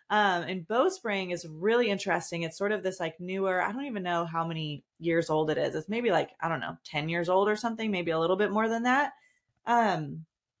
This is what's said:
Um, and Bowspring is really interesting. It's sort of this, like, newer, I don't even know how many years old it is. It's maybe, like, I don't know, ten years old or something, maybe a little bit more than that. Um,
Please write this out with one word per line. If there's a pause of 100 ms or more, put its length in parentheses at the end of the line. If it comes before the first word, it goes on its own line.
(120)
Um,
and
Bowspring
is
really
interesting.
It's
sort
of
this,
like,
newer,
I
don't
even
know
how
many (140)
years
old
it
is.
It's
maybe,
like, (100)
I
don't
know,
ten
years
old
or
something,
maybe
a
little
bit
more
than
that. (520)
Um, (360)